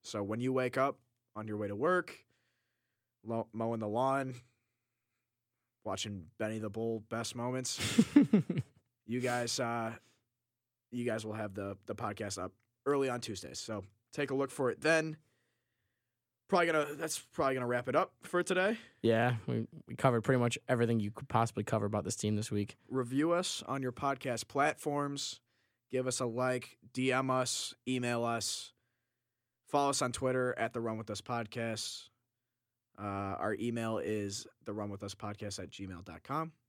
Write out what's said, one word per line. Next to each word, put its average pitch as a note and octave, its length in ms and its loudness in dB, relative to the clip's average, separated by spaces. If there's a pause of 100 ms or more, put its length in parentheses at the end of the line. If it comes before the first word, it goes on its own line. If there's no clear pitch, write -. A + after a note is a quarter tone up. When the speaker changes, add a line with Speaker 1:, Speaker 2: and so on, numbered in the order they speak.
Speaker 1:
So G#2 200 -4
when G#2+ 160 -2
you C3 140 0
wake B2+ 240 2
up C3+ 220 2 (360)
on G#2+ 120 -8
your G#2+ 100 -4
way G#2 100 0
to G2+ 80 -4
work, F3 500 0 (1000)
lo-, A2+ 260 -2
mowing A2+ 280 -2
the G#2+ 80 -2
lawn, C3 480 0 (1500)
watching G2+ 540 -6
Benny A2 220 -2
the G#2+ 100 -4
Bull A2+ 300 -2 (100)
best A#2 260 -4
moments, B2+ 440 -4 (640)
Speaker 2:
<laughs> - 640 -6
Speaker 1:
you A#2+ 140 -2
guys, A#2+ 380 0
uh, A#2 360 -2 (960)
you B2 120 -4
guys A2 220 0
will G#2+ 80 -6
have G#2+ 220 -6
the, G2+ 220 -6 (100)
the G#2 80 -6
podcast G#2 460 -4
up F#2 120 -6 (320)
early C#3 240 2
on A#2+ 100 -2
Tuesdays. F#2 400 -8
So G#2 240 -6 (280)
take C#3+ 180 -2
a C3+ 60 0
look C3+ 160 0
for C3 180 0
it - 120 -4
then. D#3+ 360 2 (1300)
Probably F3 200 6
gonna, D#3 260 4
that's D#3+ 240 -4
probably C3+ 380 0
gonna B2 120 0
wrap B2 220 0
it B2+ 60 0
up F3 260 2
for F3 220 0
today. F#3+ 340 2 (240)
Speaker 2:
Yeah, A2+ 360 4 (100)
we, A#2 180 0 (220)
we - 80 -10
covered A#2+ 260 4
pretty B2+ 180 4
much A#2+ 200 2 (100)
everything A#2 300 4
you G#2 100 0
could - 180 -12
possibly A2+ 360 2
cover G#2+ 240 0
about G#2 160 0
this - 120 -4
team G#2 200 0
this G#2+ 160 -2
week. G2+ 260 -2 (100)
Speaker 1:
Review C3 440 0
us F3+ 360 0
on C3+ 140 -2
your B2+ 100 -2
podcast C3+ 560 -2
platforms. C#3+ 920 0 (500)
Give B2+ 180 0
us B2 120 -2
a C3 60 0
like, B2+ 520 -2 (160)
D B2+ 180 2
M C3 180 2
us, B2+ 440 0 (140)
email A#2+ 360 2
us. - 500 -2 (920)
Follow C#3+ 220 4
us C3+ 120 0
on B2 100 0
Twitter B2+ 460 0
at A2+ 160 -2
the A2+ 80 -4
Run A2 160 -2
With A2 120 -10
Us G#2 120 -6
Podcast. A#2 880 -6 (880)
Uh, - 40 -8
our G2 560 -2
email A2+ 400 -2
is G2+ 460 -2 (200)
the G#2+ 80 -6
run G#2 180 -6
with G2 100 -10
us G2+ 140 -8
podcast G#2 460 -8
at F2 100 -12
gmail F#2+ 340 -10
dot E2+ 180 -14
com. D#3 280 -4 (180)